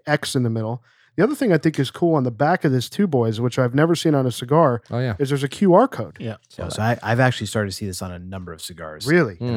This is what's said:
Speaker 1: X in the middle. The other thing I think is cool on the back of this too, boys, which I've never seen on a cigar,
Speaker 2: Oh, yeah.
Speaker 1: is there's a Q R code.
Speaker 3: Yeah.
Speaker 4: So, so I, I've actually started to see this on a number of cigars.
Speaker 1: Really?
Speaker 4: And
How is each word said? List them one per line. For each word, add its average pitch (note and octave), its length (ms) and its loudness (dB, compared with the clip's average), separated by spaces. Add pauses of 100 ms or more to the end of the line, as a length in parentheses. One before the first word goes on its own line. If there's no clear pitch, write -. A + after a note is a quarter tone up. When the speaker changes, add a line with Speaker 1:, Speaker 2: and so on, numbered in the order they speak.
Speaker 1:
X - 280 -2
in B2+ 100 0
the A#2 60 0
middle. A2 320 -4 (340)
The D#3+ 60 2
other C#4 140 2
thing A#3 160 0
I D#3+ 60 4
think D#3 200 0
is C3+ 140 0
cool E3+ 240 2
on C3 80 2
the B2 80 -2
back D3 320 0
of C#3+ 80 4
this B2+ 160 0
too, G3+ 180 0
boys, A#2 340 0
which B2 180 -2
I've B2 160 2
never D#3+ 200 4
seen D#3 220 0
on C3 100 2
a A#2+ 60 -2
cigar, C3 580 2
Speaker 2:
Oh, A#2 80 -4
yeah. B2 220 -2
Speaker 1:
is C#3 80 -2
there's C#3 160 -2
a C#3 40 -2
Q F3+ 260 2
R A#3 120 8
code. - 320 -8
Speaker 3:
Yeah. A2 180 -8 (120)
Speaker 4:
So, F#2+ 220 -10
so - 120 -4
I, A#2 200 2
I've A#2 180 0
actually B2 280 2
started G#2 220 -2
to F2+ 60 -10
see G#2+ 100 -8
this F#2 160 -8
on F#2+ 100 -8
a F2 60 -12
number F2+ 340 -12
of D#2 100 -16
cigars. D#2+ 440 -12
Speaker 1:
Really? C#3 340 2
Speaker 4:
And B2 160 -4